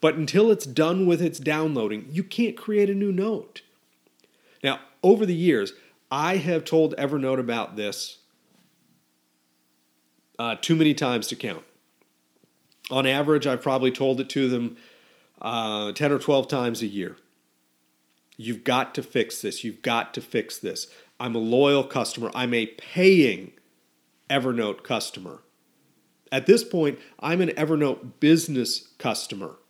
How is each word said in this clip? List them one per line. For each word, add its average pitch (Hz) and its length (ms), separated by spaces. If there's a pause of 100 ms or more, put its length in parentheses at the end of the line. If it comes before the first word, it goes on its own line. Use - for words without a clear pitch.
But 160 140
until 165 360
it's 202 160
done 160 400
with 170 140
its 160 200
downloading, 139 680
you 170 120
can't 233 340
create 208 320
a 196 60
new 202 160
note. 196 520 (1000)
Now, 135 160 (240)
over 208 240
the 180 80
years, 151 380 (380)
I 156 260
have 165 280
told 160 320
Evernote 135 440
about 117 360
this, 104 420 (2250)
uh, 117 220
too 165 160
many 151 180
times 123 340
to - 80
count. 90 280 (1300)
On 131 160
average, 143 400
I've 127 160
probably 131 280
told 131 300
it 135 80
to 135 200
them, 120 280 (640)
uh, 107 520
ten 143 200
or 139 60
twelve 135 280
times 120 360
a 113 40
year. 98 300 (1200)
"You've 113 260
got 127 320
to 143 80
fix - 380
this. - 240
You've 107 180
got 117 320
to - 60
fix - 380
this. 85 280 (320)
I'm 120 160
a 117 40
loyal 135 440
customer. 120 520
I'm 123 200
a 113 120
paying 147 840 (760)
Evernote 120 540
customer. 101 580 (920)
At 135 140
this 233 160
point, 151 360 (200)
I'm 170 220
an 175 100
Evernote 147 680
business 151 680 (100)
customer. 98 580 (140)